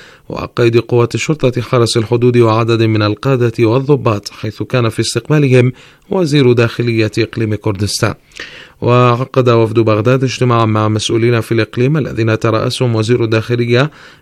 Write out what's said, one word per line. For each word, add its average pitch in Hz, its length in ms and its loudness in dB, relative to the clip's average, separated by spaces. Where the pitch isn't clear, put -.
وقائد 117 500 0
قوات 120 380 0
شرطة 127 460 -2
حرس 117 340 0
الحدود 120 400 0
وعدد 113 460 2
من 107 200 2
القادة 117 500 -2
والضباط، 120 600 0
حيث - 340 -10
كان 110 260 -2
في 107 120 -6
استقبالهم 127 720 2
وزير 147 420 2
داخلية 117 640 0
إقليم 110 360 -4
كردستان. 104 600 -4
وعقد 123 680 2
وفد 113 300 2
بغداد 113 460 2
اجتماعا 120 400 0
مع 107 240 0
مسؤولين 113 520 0
في 110 120 -4
الإقليم 123 440 0
الذين 113 420 -2
ترأسهم 117 560 -2
وزير 113 300 0
الداخلية 120 680 0